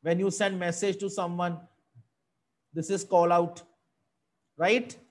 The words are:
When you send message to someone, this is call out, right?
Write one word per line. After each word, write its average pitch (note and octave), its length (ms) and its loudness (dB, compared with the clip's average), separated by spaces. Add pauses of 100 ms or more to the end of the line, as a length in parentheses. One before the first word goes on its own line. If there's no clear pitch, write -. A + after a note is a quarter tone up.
When F3+ 180 0
you F#3+ 120 0
send G3 280 -2
message F3+ 400 -2
to G3+ 100 -4
someone, F3 500 -4 (1120)
this D#3+ 160 -6
is G3 140 -2
call F3 280 4
out, E3+ 300 2 (960)
right? A3 380 0 (160)